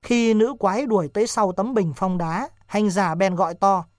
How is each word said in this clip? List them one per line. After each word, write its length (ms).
Khi 320
nữ 260
quái 260
đuổi 280
tới 140
sau 240
tấm 220
bình 220
phong 220
đá, 320
hành 220
giả 260
bèn 200
gọi 180
to 320